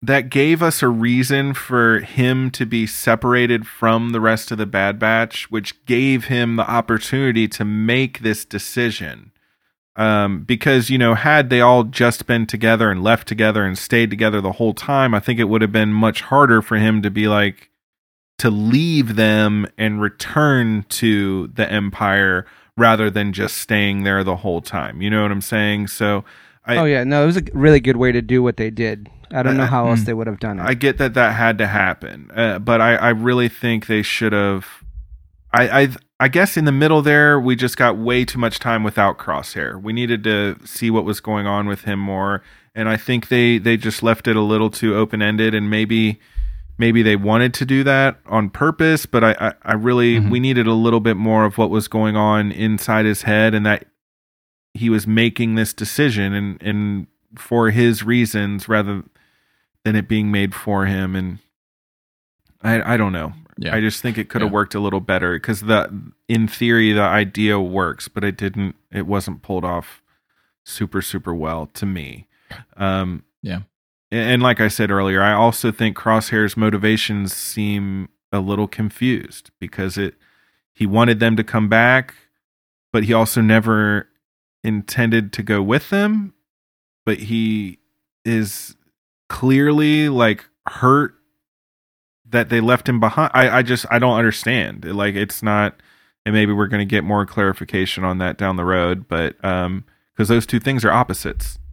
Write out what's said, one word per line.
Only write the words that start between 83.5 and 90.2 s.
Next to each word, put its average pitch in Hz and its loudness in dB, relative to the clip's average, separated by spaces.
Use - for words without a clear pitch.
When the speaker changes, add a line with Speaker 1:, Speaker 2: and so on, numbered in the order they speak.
Speaker 1:
intended 110 -2
to 110 -8
go 104 0
with 110 0
them. 202 -2
But 110 -2
he 107 -2
is 110 -4
clearly, 151 2
like, 117 0